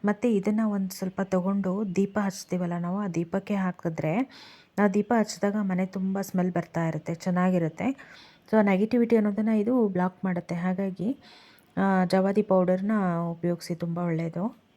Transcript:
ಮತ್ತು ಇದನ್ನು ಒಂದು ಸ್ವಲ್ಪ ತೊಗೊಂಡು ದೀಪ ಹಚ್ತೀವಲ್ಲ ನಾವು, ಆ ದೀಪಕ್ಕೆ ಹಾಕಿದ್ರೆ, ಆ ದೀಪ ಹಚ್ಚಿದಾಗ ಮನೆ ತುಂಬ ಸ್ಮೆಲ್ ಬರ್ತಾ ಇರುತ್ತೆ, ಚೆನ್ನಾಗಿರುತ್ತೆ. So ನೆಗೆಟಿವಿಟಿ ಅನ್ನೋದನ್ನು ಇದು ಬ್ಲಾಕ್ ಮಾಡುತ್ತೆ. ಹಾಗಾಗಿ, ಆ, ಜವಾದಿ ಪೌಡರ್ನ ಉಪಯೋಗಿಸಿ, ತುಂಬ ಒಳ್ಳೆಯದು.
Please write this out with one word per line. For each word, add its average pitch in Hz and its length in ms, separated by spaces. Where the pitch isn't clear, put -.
ಮತ್ತು 208 240
ಇದನ್ನು 214 420
ಒಂದು 196 240
ಸ್ವಲ್ಪ 190 260
ತೊಗೊಂಡು 190 760
ದೀಪ 196 260
ಹಚ್ತೀವಲ್ಲ 180 560
ನಾವು, 175 200
ಆ 208 80
ದೀಪಕ್ಕೆ 175 480
ಹಾಕಿದ್ರೆ, 175 600
ಆ 208 40
ದೀಪ 208 300
ಹಚ್ಚಿದಾಗ 208 420
ಮನೆ 190 260
ತುಂಬ 190 340
ಸ್ಮೆಲ್ 185 320
ಬರ್ತಾ 165 360
ಇರುತ್ತೆ, 165 260
ಚೆನ್ನಾಗಿರುತ್ತೆ. 180 760
So 220 140
ನೆಗೆಟಿವಿಟಿ 220 520
ಅನ್ನೋದನ್ನು 214 400
ಇದು 220 320
ಬ್ಲಾಕ್ 185 360
ಮಾಡುತ್ತೆ. 180 300
ಹಾಗಾಗಿ, 185 640
ಆ, 190 280
ಜವಾದಿ 190 380
ಪೌಡರ್ನ 190 500
ಉಪಯೋಗಿಸಿ, 170 440
ತುಂಬ 170 240
ಒಳ್ಳೆಯದು. 170 680